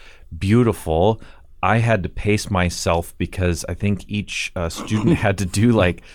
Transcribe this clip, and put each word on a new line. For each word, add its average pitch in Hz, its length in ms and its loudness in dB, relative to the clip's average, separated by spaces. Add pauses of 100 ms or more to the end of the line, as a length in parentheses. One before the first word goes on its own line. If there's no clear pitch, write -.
(360)
beautiful. 101 840 2 (420)
I 101 160 4
had 113 260 2
to 85 40 -4
pace - 420 -2
myself 90 680 0
because 87 500 -2
I 87 60 -6
think 101 340 -2
each, - 480 -6
uh, 87 120 -4
student 107 480 0
<laughs> - 20 0
had 101 200 0
to 98 80 -2
do, 104 260 2
like, 90 300 2 (120)